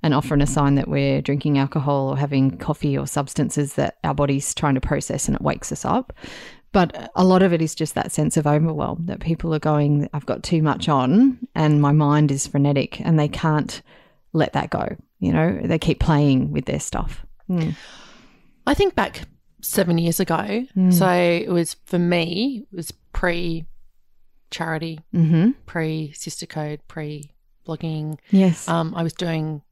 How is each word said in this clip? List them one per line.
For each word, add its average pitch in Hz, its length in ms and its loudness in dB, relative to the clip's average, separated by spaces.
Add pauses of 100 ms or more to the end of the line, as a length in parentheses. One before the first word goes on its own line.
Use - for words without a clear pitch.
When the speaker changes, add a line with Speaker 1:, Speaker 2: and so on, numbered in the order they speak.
Speaker 1:
and 156 100 4
often 143 280 2
a 143 60 4
sign 139 280 2
that 139 140 0
we're 139 320 0
drinking 143 360 0
alcohol 139 520 0
or 139 80 -2
having 139 400 2
coffee 143 400 -2
or 139 100 -4
substances 143 680 -2
that - 280 -2
our 151 100 -2
body's 143 400 -2
trying 143 220 0
to 131 60 -2
process - 480 -4
and 135 60 0
it - 60 -6
wakes - 300 -4
us - 140 -8
up. - 260 -2 (640)
But 175 420 0
a 185 80 2
lot 185 180 6
of 185 120 4
it 160 80 2
is 160 120 -2
just - 220 -4
that - 160 -4
sense 156 240 0
of 156 100 2
overwhelm 156 600 0
that - 160 -8
people 165 340 -4
are 156 40 -2
going, 147 540 2
"I've 147 120 -6
got - 180 -4
too 165 180 0
much 156 280 0
on 165 480 4 (180)
and 151 260 4
my 143 120 4
mind 151 380 4
is 139 160 -4
frenetic," 143 520 0
and 165 180 2
they 151 120 2
can't 151 520 -2 (520)
let 156 200 0
that - 180 -4
go. - 240 -4 (240)
You 180 120 0
know, 160 320 2
they 160 160 0
keep - 220 0
playing 143 500 4
with 147 140 -4
their 147 160 -4
stuff. - 440 -6 (240)
Mm. 160 260 -2 (920)
Speaker 2:
I - 60 2
think 392 200 2
back - 280 -4 (400)
seven 170 360 0
years 170 220 0
ago. 196 460 -2 (120)
Speaker 1:
Mm. 185 160 6
Speaker 2:
So 180 160 4
it 175 400 2
was, 170 260 0 (100)
for 185 120 -2
me, 175 720 0
it 202 40 -16
was 170 160 -10 (200)
pre-charity, 165 1900 -6 (140)
Speaker 1:
Mm-hmm. 165 380 4 (140)
Speaker 2:
pre-Sister 156 800 -6
Code, 151 420 -8
pre-blogging. 151 1300 -10 (140)
Speaker 1:
Yes. 190 360 4
Speaker 2:
Um, 165 280 -2
I 170 80 -4
was 165 100 -4
doing 156 480 -4 (100)